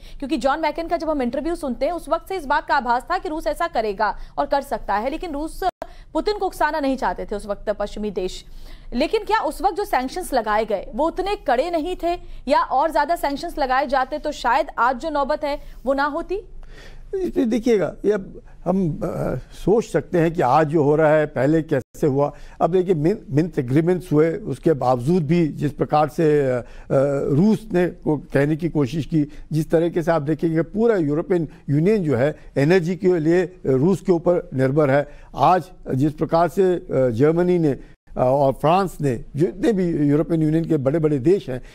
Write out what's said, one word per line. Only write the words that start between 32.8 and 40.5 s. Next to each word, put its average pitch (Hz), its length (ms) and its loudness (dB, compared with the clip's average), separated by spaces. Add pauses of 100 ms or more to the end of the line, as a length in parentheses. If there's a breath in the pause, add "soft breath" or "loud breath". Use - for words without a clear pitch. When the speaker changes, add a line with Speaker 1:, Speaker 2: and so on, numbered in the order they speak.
Speaker 2:
के 180 240 2
लिए 170 460 2
रूस 135 360 2
के 190 100 0
ऊपर 170 420 2
निर्भर 135 380 2
है। 139 160 2 (280 loud breath)
आज 165 280 4 (320)
जिस 147 180 0
प्रकार 165 340 2
से, 180 280 2
अ, - 160 -8
जर्मनी 151 680 2
ने, 151 200 2 (380 loud breath)
अ, - 40 2
और 135 300 4
फ्रांस 170 500 0
ने, 131 240 -2 (100)
जितने 226 380 0
भी 170 340 0
यूरोपियन 156 340 2
यूनियन 156 240 0